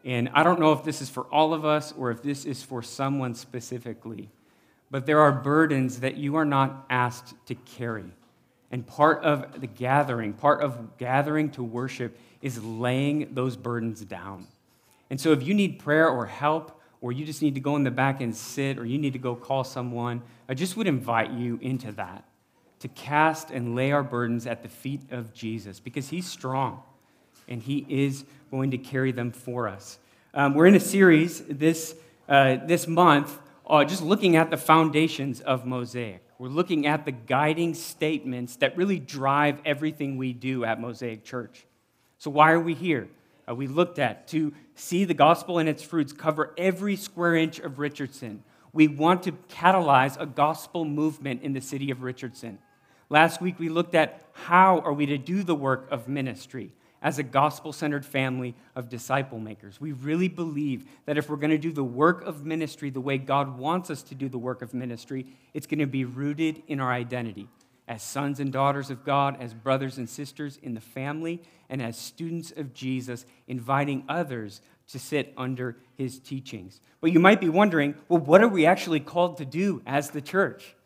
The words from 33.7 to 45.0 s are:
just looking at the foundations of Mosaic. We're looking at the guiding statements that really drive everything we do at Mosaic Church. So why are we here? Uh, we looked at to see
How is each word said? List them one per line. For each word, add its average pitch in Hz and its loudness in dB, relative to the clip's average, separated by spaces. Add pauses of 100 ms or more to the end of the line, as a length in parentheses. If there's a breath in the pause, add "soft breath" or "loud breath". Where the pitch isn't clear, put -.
just 175 -4
looking 175 4
at 160 6
the 160 -2
foundations 156 2
of 131 -2
Mosaic. 120 -8 (180)
We're 127 -12
looking 156 0
at 151 0
the 139 -6
guiding 151 0
statements 131 -6
that 131 2
really 185 -2
drive 143 0
everything 147 -4
we 127 -4
do 127 -4
at 113 -2
Mosaic 117 -10
Church. - -14 (520)
So 147 -8
why 151 10
are 170 6
we 165 0
here? 139 -2 (400 soft breath)
Uh, 120 -6
we 131 -6
looked 170 2
at 120 -2
to 156 -2 (240 loud breath)
see 185 0